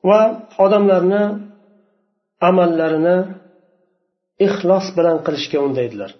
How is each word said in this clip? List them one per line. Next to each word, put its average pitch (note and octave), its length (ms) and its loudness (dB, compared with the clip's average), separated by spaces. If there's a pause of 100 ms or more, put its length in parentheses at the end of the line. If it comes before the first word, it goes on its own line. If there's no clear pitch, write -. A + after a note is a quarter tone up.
Va A3 380 2 (120)
odamlarni G3+ 960 0 (880)
amallarini E3+ 720 2 (1200)
ixlos F#3+ 520 0
bilan E3 260 0
qilishga D3+ 400 -6
undaydilar. A#2+ 600 -4